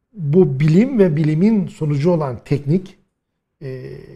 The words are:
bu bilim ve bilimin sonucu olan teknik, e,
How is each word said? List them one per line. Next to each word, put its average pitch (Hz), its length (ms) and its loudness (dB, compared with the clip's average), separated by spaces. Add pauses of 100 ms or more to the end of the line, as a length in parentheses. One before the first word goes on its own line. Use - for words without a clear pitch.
(120)
bu 151 480 2
bilim 202 380 2
ve 180 180 2
bilimin 165 500 0
sonucu 147 440 -2
olan 147 340 -2
teknik, 147 540 -2 (640)
e, 131 300 -14 (240)